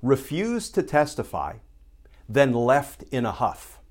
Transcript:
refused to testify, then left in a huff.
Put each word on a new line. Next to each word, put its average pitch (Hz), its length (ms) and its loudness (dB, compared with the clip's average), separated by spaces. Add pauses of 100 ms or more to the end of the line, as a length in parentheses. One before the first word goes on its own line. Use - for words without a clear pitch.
refused 165 720 0
to 180 80 0
testify, 127 720 -2 (720)
then 131 240 4
left 127 580 2
in 123 140 -2
a 104 80 -2
huff. - 580 -6